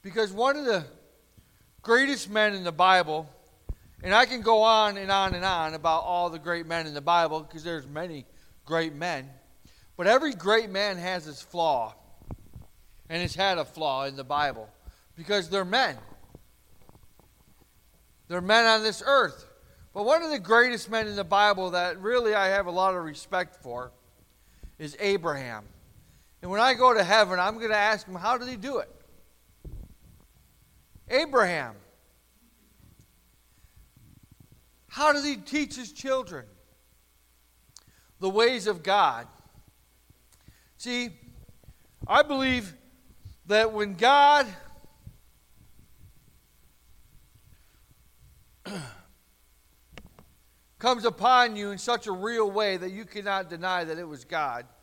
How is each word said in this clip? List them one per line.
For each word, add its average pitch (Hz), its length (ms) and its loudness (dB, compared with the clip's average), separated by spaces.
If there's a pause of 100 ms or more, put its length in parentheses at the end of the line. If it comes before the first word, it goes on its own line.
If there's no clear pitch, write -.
Because 196 320 -4
one 262 240 2
of 285 80 -6
the 196 180 0 (1000)
greatest 254 440 2
men 208 280 0
in 185 80 -8
the 170 80 -4
Bible, 160 580 2 (720)
and 185 140 0
I 247 100 8
can 247 160 -8
go 220 220 4
on 214 340 4
and 196 140 -6
on 190 240 0
and 180 100 -6
on 165 300 -2
about 165 300 0
all 175 260 -2
the 165 80 -12
great 170 260 -6
men 165 220 -6
in 147 80 -12
the 143 60 -8
Bible, 160 420 0
'cause 156 200 -18
there's 160 220 -8
many 151 400 -10 (400)
great 165 300 -2
men, 143 360 -8 (640)
but 175 120 -2
every 269 260 4
great 202 380 0
man 196 260 -4
has 175 280 -6
his 143 140 -16
flaw 139 540 -2 (1160)
and 170 120 -6
has 170 140 -6
had 190 220 0
a 147 80 -4
flaw 139 400 -4
in 135 100 -8
the 135 80 -12
Bible, 131 460 -4 (460)
because 170 340 -4
they're 190 160 -2
men. 196 320 0 (2250)
They're 175 140 -6
men 220 240 4
on 220 160 4
this 220 240 -4
earth. 247 400 2 (480)
But 208 120 -6
one 320 180 2
of 311 80 -6
the 277 80 -2
greatest 226 500 2
men 220 180 -2
in 208 80 -8
the 202 80 -4
Bible 196 480 2
that 175 280 -2
really 226 340 0
I 196 140 2
have 196 180 0
a 175 60 -6
lot 185 240 2
of 175 80 -4
respect 165 520 -6
for 123 360 -14 (880)
is 151 200 -14
Abraham. 143 680 -2 (760)
And 180 100 -10
when 202 80 -2
I 254 140 4
go 247 200 6
to 208 100 4
heaven, 185 360 4
I'm 214 200 -2
gonna 220 160 -2
ask 208 320 0
him, 185 80 -14
"How 214 220 0
did 247 120 -8
he 254 80 -10
do 233 220 -6
it?" - 120 -10 (2250)
Abraham. 196 680 0 (3250)
How 294 240 2
did 285 100 0
he 277 140 -4
teach 277 380 -6
his 240 160 -14
children 196 560 -6 (1700)
the 190 100 -2
ways 226 360 2
of 185 160 -4
God? 156 460 2 (1500)
See, 240 420 -6 (880)
I 269 160 4
believe 262 520 0 (720)
that 220 240 4
when 208 240 -4
God 285 520 6 (4000)
<clears throat> 185 60 -12 (2000)
comes 240 260 0
upon 233 500 4
you 202 160 -6
in 196 60 -10
such 233 300 -4
a 202 40 -6
real 214 380 -2
way 196 280 0
that 180 140 -8
you 208 140 -14
cannot 196 440 -6
deny 175 340 -4
that 160 160 -8
it 175 80 -12
was 135 180 -16
God 135 400 -6 (180)